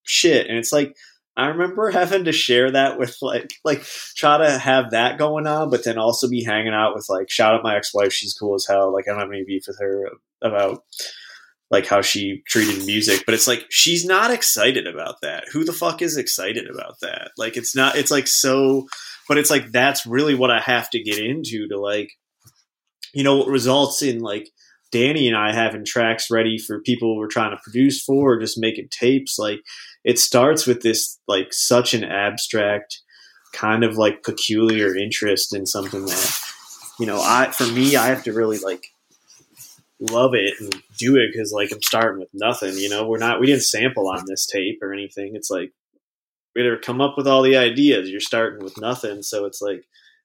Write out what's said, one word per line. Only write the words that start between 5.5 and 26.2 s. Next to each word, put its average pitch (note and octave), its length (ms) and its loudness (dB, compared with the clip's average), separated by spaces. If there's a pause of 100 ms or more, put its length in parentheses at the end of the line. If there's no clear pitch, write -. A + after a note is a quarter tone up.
but B2 140 2
then A2+ 120 -2
also A#2 320 2
be A#2+ 160 -2
hanging A2 300 0
out G#2+ 200 2
with, G#2 140 -10
like, F#2+ 220 -2
shout A2 240 4
out A2+ 80 0
my G#2+ 140 0
ex-wife, G2+ 360 0
she's - 220 -6
cool G2+ 220 -2
as F#2+ 120 -4
hell. G2 240 4
Like, G2 160 -2
I G#2 40 0
don't G#2 80 -4
have G2 120 -6
any G2 120 -8
beef F#2+ 220 -6
with G2+ 140 -12
her G2 300 -4 (320)
about, G#2 400 -2 (880)
like, G2 160 2
how G2+ 160 2
she G2 440 -2
treated G#2 400 0
music, G2+ 380 2
but A2+ 100 2
it's A2 120 2
like, A#2+ 240 0
she's E3+ 340 2
not G3 260 2
excited B2+ 560 2
about D#2+ 360 -10
that. D2+ 300 -8
Who D#3 120 -2
the E3+ 80 -4
fuck E3 300 -4
is D#3+ 140 -2
excited G#2 520 -4
about - 340 -14
that? - 360 -10
Like, A2+ 180 -6
it's - 200 -6
not, C3+ 200 4
it's, D3 140 0
like, C#3 160 2
so, C3+ 640 2 (400)
but D3 100 2
it's D3 120 2
like, B2+ 200 0
that's B2+ 360 2
really C#3 280 0
what B2+ 160 4
I A#2 100 4
have A#2+ 300 0
to A2+ 120 -4
get G#2 160 -4
into A2+ 500 -6
to, G2+ 100 -6
like, G#2 320 -4 (1040)
you C#3 100 -2
know, C#3 140 6
what B2+ 120 2
results C3+ 540 2
in, B2 180 0
like, G#2+ 280 -8 (420)
Danny C3 380 2
and A2+ 80 2
I G#2+ 160 0
having A2 320 -2
tracks A2+ 460 -2